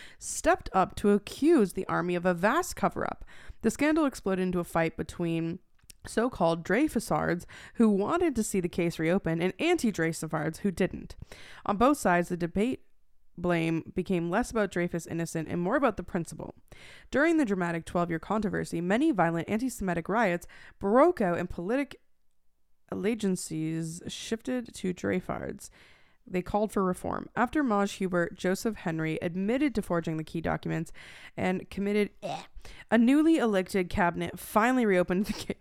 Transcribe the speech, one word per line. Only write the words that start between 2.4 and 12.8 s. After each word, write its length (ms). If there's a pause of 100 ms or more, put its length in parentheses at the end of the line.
cover-up. 500 (360)
The 100
scandal 340
exploded 380
into 160
a 60
fight 320
between 600 (480)
so-called 560
Dreyfusards 840 (300)
who 140
wanted 460
to 80
see 160
the 100
case 300
reopened 440
and 160
anti-Dreyfusards 1000
who 120
didn't. 440 (500)
On 120
both 220
sides, 300
the 80
debate 440 (560)